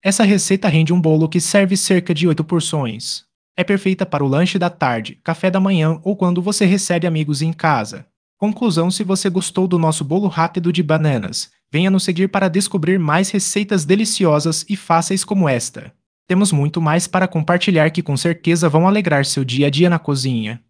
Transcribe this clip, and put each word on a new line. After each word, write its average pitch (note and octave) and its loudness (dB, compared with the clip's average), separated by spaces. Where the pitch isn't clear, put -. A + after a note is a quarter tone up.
Essa G3 2
receita G3 2
rende D#3+ 2
um F3+ 2
bolo D#3+ 4
que F3 0
serve G3 2
cerca F3+ 0
de D#3+ 0
oito D#3 0
porções. D3 -4
É F3+ -2
perfeita F#3+ 0
para - -2
o C#3 2
lanche F3 2
da F3 0
tarde, B2 -4
café E3 -2
da F#3+ 0
manhã E3 2
ou G3 -2
quando F3+ 0
você G3+ 0
recebe F3+ 0
amigos D3+ -2
em D#3+ -2
casa. A#2+ -2
Conclusão: G3+ 0
se G3+ -4
você F#3+ -2
gostou F#3 -2
do F3+ 0
nosso D#3 0
bolo F3+ -2
rápido E3+ -2
de E3+ 0
bananas, C#3+ -2
venha F3+ 0
nos F#3+ 2
seguir F#3 0
para F#3+ 0
descobrir F#3 0
mais E3 0
receitas G3+ -2
deliciosas E3 0
e G3+ -2
fáceis E3+ 0
como F#3+ 0
esta. A#2 -4
Temos F#3+ 2
muito D3+ 0
mais D#3+ 0
para F#3 0
compartilhar E3+ 2
que D#3+ -4
com C#3+ -4
certeza E3 0
vão D#3+ 4
alegrar E3+ 2
seu C3+ -2
dia C3 0
a - 2
dia E3 2
na E3+ 2
cozinha. B2+ -4